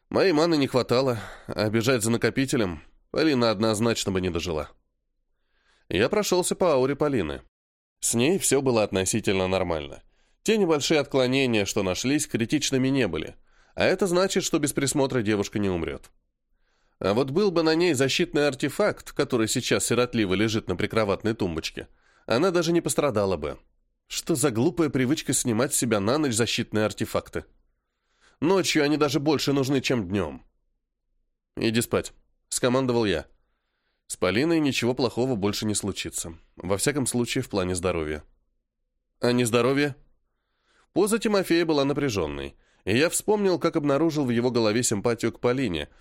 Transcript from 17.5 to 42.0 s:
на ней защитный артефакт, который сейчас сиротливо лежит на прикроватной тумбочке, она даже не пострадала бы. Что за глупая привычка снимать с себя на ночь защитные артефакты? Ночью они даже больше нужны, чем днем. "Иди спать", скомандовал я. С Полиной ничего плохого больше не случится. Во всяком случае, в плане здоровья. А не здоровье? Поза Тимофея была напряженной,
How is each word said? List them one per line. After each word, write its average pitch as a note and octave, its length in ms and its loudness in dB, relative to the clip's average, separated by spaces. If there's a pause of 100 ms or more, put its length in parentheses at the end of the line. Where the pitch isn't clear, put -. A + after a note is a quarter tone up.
на D#3+ 100 2
ней E3+ 200 2
защитный D3 540 0
артефакт, D3 640 -2
который B2 360 0
сейчас - 400 0
сиротливо A#2 480 2
лежит G#2+ 320 0
на F#2 80 -2
прикроватной G#2 580 0
тумбочке, E2 540 -6 (400)
она D#3 240 2
даже E3+ 200 0
не E3+ 80 2
пострадала G#2+ 580 0
бы. C#2+ 200 -8 (500)
Что - 280 -4
за C#3+ 160 0
глупая D3+ 380 0
привычка C3 440 -2
снимать B2+ 400 0
с - 40 0
себя A2 220 0
на A#2 200 0
ночь C3+ 160 -2
защитные G#2+ 500 -2
артефакты? - 600 -6 (920)
Ночью E3 440 2
они D3 140 2
даже D3+ 220 0
больше C#3+ 320 0
нужны, C#3 300 0
чем A#2 260 -2
днем. E2+ 380 -4 (1120)
"Иди A2 240 2
спать", - 320 -2 (360)
скомандовал B2 560 0
я. E2 200 -2 (800)
С - 100 -14
Полиной C#3 440 0
ничего A#2+ 340 0
плохого B2 420 -2
больше G2+ 300 -2
не G#2+ 80 -2
случится. E2+ 640 -8 (180)
Во G2 220 -4
всяком C#3+ 300 -2
случае, B2 360 -2
в - 60 -16
плане F#2 240 -2
здоровья. E2 500 -4 (1000)
А A#2+ 100 2
не B2 140 2
здоровье? C3 500 2 (960)
Поза G#3 240 2
Тимофея F#3 480 2
была D3 180 2
напряженной, G2+ 720 -2 (280)